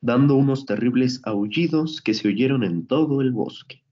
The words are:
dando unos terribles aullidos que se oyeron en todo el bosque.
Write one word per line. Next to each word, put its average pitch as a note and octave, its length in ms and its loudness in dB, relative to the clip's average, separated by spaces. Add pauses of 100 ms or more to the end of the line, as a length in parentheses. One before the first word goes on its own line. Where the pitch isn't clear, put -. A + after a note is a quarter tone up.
dando C3+ 340 4
unos C3+ 320 2
terribles B2 580 0
aullidos D#3 760 -2
que G#2+ 120 0
se G#2+ 140 -2
oyeron B2 360 0
en E2+ 240 -4
todo C#3 340 0
el C3 80 2
bosque. - 600 -8